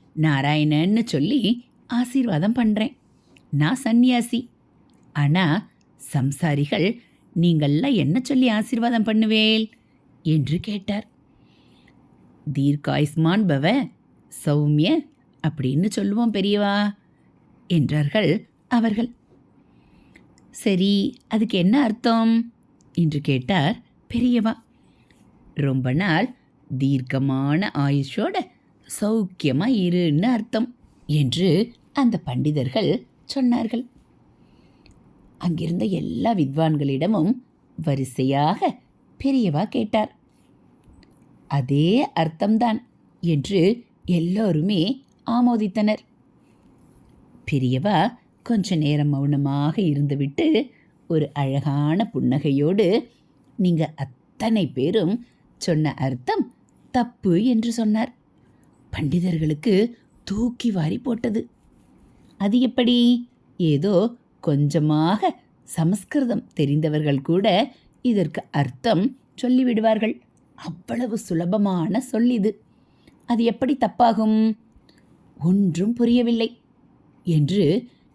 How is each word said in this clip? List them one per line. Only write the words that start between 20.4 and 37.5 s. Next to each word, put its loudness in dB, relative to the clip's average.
"சரி, 0
அதுக்கு -2
என்ன 4
அர்த்தம்?" 0
என்று -2
கேட்டார் 0
பெரியவா. 0
"ரொம்ப -2
நாள் 0
தீர்க்கமான -2
ஆயுஷோட -2
சௌக்கியமா -2
இருன்னு 2
அர்த்தம்" -2
என்று 0
அந்த 2
பண்டிதர்கள் -2
சொன்னார்கள். -2
அங்கிருந்த -2
எல்லா -2
வித்வான்களிடமும் 0